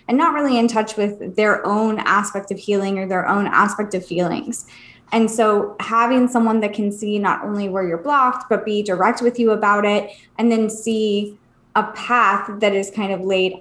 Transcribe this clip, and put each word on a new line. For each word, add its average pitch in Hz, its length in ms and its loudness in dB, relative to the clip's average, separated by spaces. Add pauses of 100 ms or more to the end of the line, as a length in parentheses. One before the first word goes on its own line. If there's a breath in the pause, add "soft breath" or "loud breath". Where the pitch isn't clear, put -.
and 240 80 2
not 320 160 2
really 285 260 2
in 226 80 4
touch 220 300 -2
with 202 400 -4
their 214 300 2
own 214 320 0
aspect 196 520 -2
of 196 80 -6
healing 196 400 -2
or 190 80 -4
their 185 220 -2
own 202 200 2
aspect 208 440 0
of 185 140 -4
feelings. 175 600 -4 (460 loud breath)
And 220 180 2
so 214 500 0
having 240 480 2
someone 226 320 2
that 208 120 -2
can 202 180 -2
see 208 280 -4
not 196 260 0
only 202 240 -4
where 190 180 -2
you're 170 120 -2
blocked, 262 500 0
but 208 160 0
be 208 180 0
direct 208 400 0
with 240 160 0
you 226 140 4
about 208 320 2
it, 208 260 0 (280 loud breath)
and 233 120 2
then 220 180 2
see 214 680 -2 (380)
a 214 160 2
path 214 580 0 (100)
that 208 120 4
is 196 180 -2
kind 196 220 -4
of 185 80 -4
laid 185 400 0